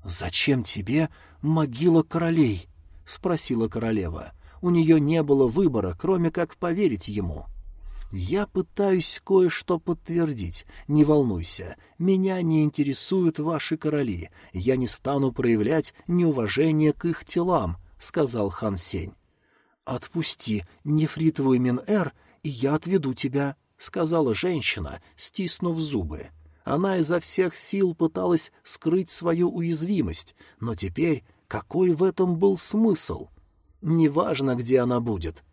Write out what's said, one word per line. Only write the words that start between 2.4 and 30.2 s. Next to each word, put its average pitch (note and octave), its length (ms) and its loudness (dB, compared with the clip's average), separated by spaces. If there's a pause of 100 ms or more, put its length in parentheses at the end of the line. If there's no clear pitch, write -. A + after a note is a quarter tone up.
спросила B2+ 640 -2
королева. G#2 640 -4 (300)
У F3+ 80 0
неё E3 280 6
не D#3 240 2
было C#3 240 6
выбора, A#2 520 0
кроме E3+ 320 2
как - 260 -4
поверить E3+ 520 0
ему. F2+ 360 -6 (680)
«Я B2 360 -2
пытаюсь F#3 760 0
кое-что F#3 560 2
подтвердить. D#3+ 880 -4 (220)
Не D3+ 180 6
волнуйся, G#2 720 0 (220)
меня F#3+ 420 2
не D#3+ 220 2
интересуют D3+ 760 0
ваши D#3 380 -4
короли. C#3 540 -2 (240)
Я A2+ 220 0
не B2+ 100 0
стану C#3 440 0
проявлять A#2+ 640 0 (140)
неуважение D3+ 880 2
к - 100 -12
их E3+ 220 -4
телам», — D#3+ 500 0 (220)
сказал A#2 500 -2
Хан G2 300 -4
Сень. F2 340 -6 (720)
«Отпусти A#2+ 800 -4 (200)
нефритовую D3+ 760 2
Мин-Эр, B2+ 540 0 (280)
и D3+ 60 -6
я C3+ 280 0
отведу D3+ 360 0
тебя», — C#3 440 -4 (220)
сказала D#3+ 560 0
женщина, A#2+ 680 -4 (120)
стиснув F3 640 -4
зубы. A#2 500 -6 (360)
Она F#3 340 0
изо E3 220 0
всех F3+ 360 -2
сил F#3+ 380 0
пыталась E3+ 580 0 (120)
скрыть F3 460 -2
свою E3+ 400 0
уязвимость, E3 840 -2 (260)